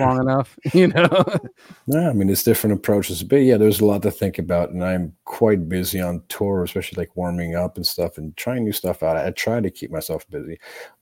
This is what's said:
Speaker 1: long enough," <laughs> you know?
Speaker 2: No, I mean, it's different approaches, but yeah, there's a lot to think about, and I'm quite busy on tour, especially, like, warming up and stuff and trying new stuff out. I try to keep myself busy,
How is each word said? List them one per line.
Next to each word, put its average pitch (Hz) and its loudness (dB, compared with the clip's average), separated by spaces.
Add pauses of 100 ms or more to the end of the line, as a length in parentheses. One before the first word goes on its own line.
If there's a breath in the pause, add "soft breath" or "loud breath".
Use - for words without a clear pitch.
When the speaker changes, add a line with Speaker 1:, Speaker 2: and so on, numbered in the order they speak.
Speaker 1:
long 131 4
enough," 131 -2
<laughs> 139 -2
you 180 8
know? 175 4 (640 loud breath)
Speaker 2:
No, 156 2
I 131 0
mean, 98 2
it's 98 0
different 110 2
approaches, 92 -2
but 135 2
yeah, 131 6
there's 107 4
a 107 6
lot 101 4
to 104 0
think - -4
about, 87 -2
and 90 -6
I'm 90 -2 (100)
quite 101 0
busy 92 -4
on 87 -4
tour, 98 -2
especially, - -8
like, - -8
warming 87 -4
up 87 -4
and 87 -4
stuff 85 -4
and 78 -12
trying 123 -4
new 104 -2
stuff 90 -4
out. 80 0
I 80 -2
try 117 -2
to 95 -2
keep - -12
myself 80 -8
busy, 82 -12 (440 loud breath)